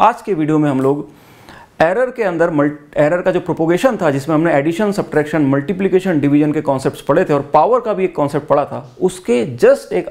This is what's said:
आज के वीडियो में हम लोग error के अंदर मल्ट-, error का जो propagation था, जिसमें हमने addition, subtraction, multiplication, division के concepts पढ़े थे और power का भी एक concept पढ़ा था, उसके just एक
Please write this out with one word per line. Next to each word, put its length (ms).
आज 200
के 120
वीडियो 260
में 100
हम 120
लोग 280
error 300
के 120
अंदर 260
मल्ट-, 480
error 240
का 100
जो 80
propagation 580
था, 140
जिसमें 240
हमने 180
addition, 380
subtraction, 500
multiplication, 800
division 320
के 100
concepts 400
पढ़े 240
थे 80
और 200
power 260
का 140
भी 120
एक 100
concept 320
पढ़ा 180
था, 360
उसके 560
just 360
एक 180